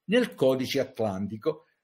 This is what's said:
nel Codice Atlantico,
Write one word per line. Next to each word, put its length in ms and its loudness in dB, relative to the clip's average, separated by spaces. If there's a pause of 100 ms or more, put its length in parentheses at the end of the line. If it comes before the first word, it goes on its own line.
nel 300 0
Codice 460 2
Atlantico, 840 -4 (180)